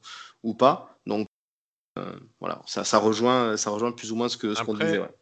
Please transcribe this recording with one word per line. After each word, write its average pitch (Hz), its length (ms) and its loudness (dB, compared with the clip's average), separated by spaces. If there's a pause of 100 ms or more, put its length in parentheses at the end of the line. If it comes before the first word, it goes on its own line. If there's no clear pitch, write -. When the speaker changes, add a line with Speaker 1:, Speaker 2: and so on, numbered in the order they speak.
(440)
Speaker 1:
ou 113 100 -2
pas ? 135 420 2 (100)
Donc, 104 200 -2 (720)
euh, 92 140 -8 (260)
voilà, - 280 -6
ça, - 180 -6
ça 107 140 4
rejoint, 113 580 4
ça 107 140 -2
rejoint 113 200 0
plus 113 220 -8
ou - 20 -4
moins 120 140 0
ce 117 80 -6
que, 107 180 -2
ce 110 80 -2
qu'on 113 120 -2
Speaker 2:
Après, 104 100 -2
Speaker 1:
disait, 165 160 2
ouais. 82 100 -6 (120)